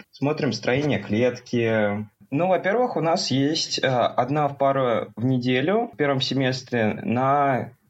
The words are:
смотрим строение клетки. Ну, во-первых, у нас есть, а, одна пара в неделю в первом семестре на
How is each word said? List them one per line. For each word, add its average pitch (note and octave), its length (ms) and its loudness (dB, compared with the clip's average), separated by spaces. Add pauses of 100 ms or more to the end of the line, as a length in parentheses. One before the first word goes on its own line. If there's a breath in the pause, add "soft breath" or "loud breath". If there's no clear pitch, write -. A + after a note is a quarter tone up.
(120)
смотрим C#3+ 400 -2
строение B2+ 480 0
клетки. A2 1080 0 (220)
Ну, D#3+ 160 0
во-первых, F#3+ 500 0
у D#3 40 -2
нас E3 320 0
есть, D3+ 500 0
а, B2 240 2
одна C#3+ 420 0
пара C3+ 680 0
в A2 80 -4
неделю C3 680 0
в - 40 -20
первом C#3+ 240 0
семестре B2+ 840 0
на C3+ 680 0 (180)